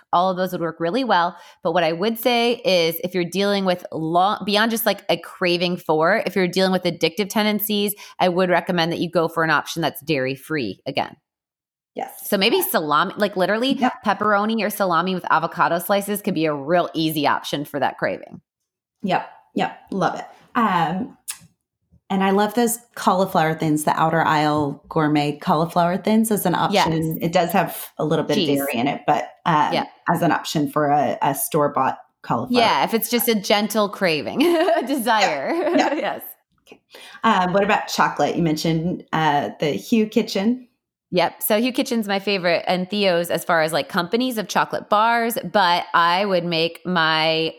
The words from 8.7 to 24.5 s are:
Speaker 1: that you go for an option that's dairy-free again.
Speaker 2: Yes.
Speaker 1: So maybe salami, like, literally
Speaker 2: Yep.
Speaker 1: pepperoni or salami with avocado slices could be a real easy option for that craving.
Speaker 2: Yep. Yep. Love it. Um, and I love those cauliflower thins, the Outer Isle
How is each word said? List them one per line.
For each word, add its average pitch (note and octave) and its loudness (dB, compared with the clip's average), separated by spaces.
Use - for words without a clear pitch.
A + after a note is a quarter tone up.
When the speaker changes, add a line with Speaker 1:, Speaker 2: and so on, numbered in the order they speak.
Speaker 1:
that C#3 -4
you E3+ -2
go E3 0
for E3 -2
an D#3+ 0
option D3+ -2
that's D3 -4
dairy-free C3+ -4
again. C3+ -6
Speaker 2:
Yes. - -12
Speaker 1:
So G#3 2
maybe A#3 2
salami, E3 0
like, G3+ -2
literally A3 0
Speaker 2:
Yep. B3 -2
Speaker 1:
pepperoni G#3 0
or G3 -2
salami F#3 0
with F3 -6
avocado D#3+ 2
slices G3+ -2
could F#3+ -2
be D#3+ 0
a D3+ -2
real D3+ 0
easy D#3 -2
option C#3+ -2
for D3 -8
that B2 -2
craving. - -6
Speaker 2:
Yep. F3 -2
Yep. - -4
Love F3 -2
it. - -12
Um, F#3 0
and F#3+ 0
I G3 2
love G#3 2
those A#3 0
cauliflower F3+ 2
thins, D#3 0
the D#3 2
Outer D#3+ 2
Isle D3+ 0